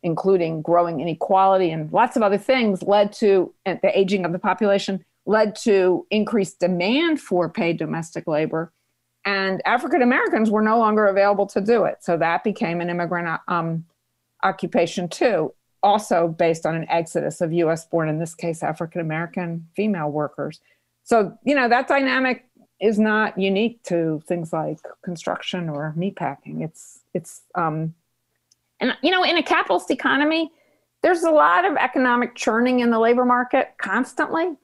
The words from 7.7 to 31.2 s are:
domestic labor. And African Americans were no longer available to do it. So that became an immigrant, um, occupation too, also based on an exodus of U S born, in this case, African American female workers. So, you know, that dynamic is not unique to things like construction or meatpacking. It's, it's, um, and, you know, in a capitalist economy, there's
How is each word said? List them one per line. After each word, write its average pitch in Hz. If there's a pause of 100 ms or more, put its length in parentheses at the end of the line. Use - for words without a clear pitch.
domestic 160
labor. 160 (520)
And 196
African 254
Americans 262
were 214
no 220
longer 214
available 196
to -
do 202
it. 147
So 170
that 165
became 170
an 175
immigrant, 175
um, 165 (580)
occupation 180
too, 185 (300)
also 196
based 165
on 160
an 160
exodus 160
of 165
U 170
S 165
born, 160
in 156
this 165
case, 165
African 160
American 170
female 190
workers. 147 (420)
So, 220
you 277
know, 254
that 254
dynamic 262 (360)
is 208
not 214
unique 196
to 165
things 170
like 156 (240)
construction 175
or 151
meatpacking. 156
It's, - (140)
it's, - (140)
um, 160 (840)
and, 247
you 311
know, 370
in 339
a 311
capitalist -
economy, 302 (500)
there's 339